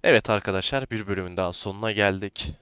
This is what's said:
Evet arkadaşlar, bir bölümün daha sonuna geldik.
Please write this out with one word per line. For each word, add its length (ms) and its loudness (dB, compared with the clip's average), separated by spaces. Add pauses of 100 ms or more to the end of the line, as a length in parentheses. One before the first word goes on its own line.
Evet 220 6
arkadaşlar, 600 0
bir 160 -4
bölümün 300 -4
daha 160 0
sonuna 400 -6
geldik. 680 0